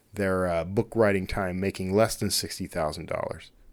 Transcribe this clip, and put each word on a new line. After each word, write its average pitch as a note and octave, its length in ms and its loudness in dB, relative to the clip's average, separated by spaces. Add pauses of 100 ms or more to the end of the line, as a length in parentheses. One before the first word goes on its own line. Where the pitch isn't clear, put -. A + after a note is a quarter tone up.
(140)
their, F#2+ 320 2
uh, E2+ 180 2
book G2 320 -2
writing G2+ 300 4
time F#2 340 -2
making F#2+ 340 -2
less G#2+ 220 4
than G2+ 140 -2
sixty - 360 -4
thousand D#2+ 400 -4
dollars - 460 -6 (200)